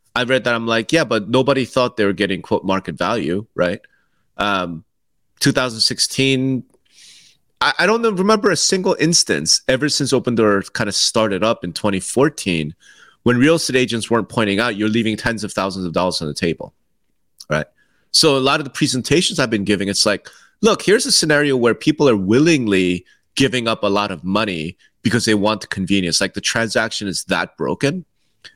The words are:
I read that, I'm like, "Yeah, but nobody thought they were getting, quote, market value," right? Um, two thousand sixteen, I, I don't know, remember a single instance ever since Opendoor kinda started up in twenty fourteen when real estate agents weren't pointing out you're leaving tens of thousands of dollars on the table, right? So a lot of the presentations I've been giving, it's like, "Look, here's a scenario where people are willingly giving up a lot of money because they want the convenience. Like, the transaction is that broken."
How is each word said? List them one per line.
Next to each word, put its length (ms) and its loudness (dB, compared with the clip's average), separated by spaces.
I 80 0
read 220 0
that, 100 0
I'm 120 -4
like, 260 0
"Yeah, 120 2
but 240 -2
nobody 360 2
thought 320 -2
they 80 0
were 80 2
getting, 280 -2
quote, 240 -2
market 320 -2
value," 580 -2
right? 260 -2
Um, 480 -4
two 120 2
thousand 280 -2
sixteen, 800 0
I, 200 2
I 60 4
don't 140 2
know, 100 0
remember 400 2
a 60 2
single 440 0
instance 680 0
ever 200 0
since 240 -2
Opendoor 600 2
kinda 200 -4
started 500 0
up 220 0
in 80 -6
twenty 280 -2
fourteen 720 -2
when 140 4
real 180 4
estate 200 -2
agents 320 -2
weren't 200 0
pointing 320 0
out 160 -2
you're 120 0
leaving 280 0
tens 260 -4
of 100 -8
thousands 320 -4
of 80 -6
dollars 300 -2
on 60 -4
the 60 -8
table, 380 -4
right? 160 -2
So 260 4
a 0 -
lot 220 2
of 40 -8
the 60 -12
presentations 680 0
I've 120 0
been 140 -2
giving, 240 0
it's 180 0
like, 220 -2
"Look, 180 4
here's 240 2
a 80 -4
scenario 440 2
where 180 4
people 340 2
are 80 6
willingly 880 2
giving 340 0
up 140 -2
a 60 2
lot 220 0
of 140 -10
money 540 -2
because 240 0
they 80 4
want 260 0
the 60 -14
convenience. 540 -2
Like, 120 -2
the 80 -10
transaction 680 -2
is 160 -6
that 340 -4
broken." 480 -2